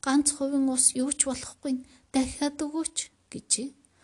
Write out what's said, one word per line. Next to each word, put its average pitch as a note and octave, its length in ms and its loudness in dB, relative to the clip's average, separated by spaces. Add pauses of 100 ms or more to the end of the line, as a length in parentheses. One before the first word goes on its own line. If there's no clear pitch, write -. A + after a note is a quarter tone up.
Ганц C#4+ 320 4
хувин C#4 320 0
ус B3+ 320 2
юу C4+ 160 0
ч - 160 0
болохгүй B3+ 480 -4
нь B3+ 80 -10 (240)
дахиад C#4+ 480 0
өгөөч D#4 400 -4 (320)
гэжээ. - 400 -4 (340)